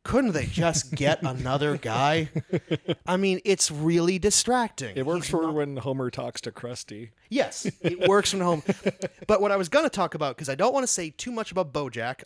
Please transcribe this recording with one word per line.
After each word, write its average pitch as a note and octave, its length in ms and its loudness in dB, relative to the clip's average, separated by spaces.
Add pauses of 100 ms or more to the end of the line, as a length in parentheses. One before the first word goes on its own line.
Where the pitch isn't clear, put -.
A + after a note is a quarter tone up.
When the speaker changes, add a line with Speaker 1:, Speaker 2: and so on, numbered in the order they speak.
Speaker 1:
Couldn't B3 300 2
they D3 120 0
just E3 500 0
get C#3+ 280 2
Speaker 2:
<laughs> - 0 -
Speaker 1:
another C3+ 560 0
guy? C#3+ 500 0 (760)
I F3+ 100 0
mean, F#3+ 260 2
it's F#3+ 280 2
really E3+ 480 2
distracting. G#3 800 0
Speaker 2:
It C3 100 -2
works D#3+ 220 -2
Speaker 1:
He's - 20 -6
Speaker 2:
for E3 140 2
Speaker 1:
not D#3+ 100 0
Speaker 2:
when C#3+ 240 -2
Homer C3 320 -2
talks B2 320 -8
to - 100 -8
Krusty. A#2 600 -12 (180)
Speaker 1:
Yes, - 340 -2 (160)
it F3+ 260 0
works G3 240 4
from G3 100 0
home. F3 280 2
Speaker 2:
<laughs> - 580 -4
Speaker 1:
But G#3+ 140 4
what G3+ 100 4
I G3 60 2
was F#3 140 -2
gonna D4+ 180 4
talk - 260 -2
about, D3 220 -2
'cause C3+ 140 -8
I C3+ 60 -2
don't A3 180 2
wanna C4 120 0
say E3+ 220 -2
too B3 240 -10
much A3 180 -6
about F3 220 -2
BoJack, B2 540 -4